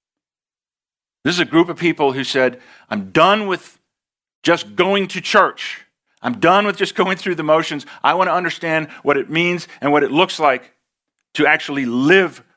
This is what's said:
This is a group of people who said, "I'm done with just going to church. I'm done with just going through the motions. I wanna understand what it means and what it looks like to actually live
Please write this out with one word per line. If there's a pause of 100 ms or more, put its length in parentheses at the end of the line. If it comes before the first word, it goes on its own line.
(1200)
This
is
a
group
of
people
who
said, (300)
"I'm
done
with (640)
just
going
to
church. (380)
I'm
done
with
just
going
through
the
motions. (160)
I
wanna
understand (120)
what
it
means (120)
and
what
it
looks
like (640)
to
actually
live (120)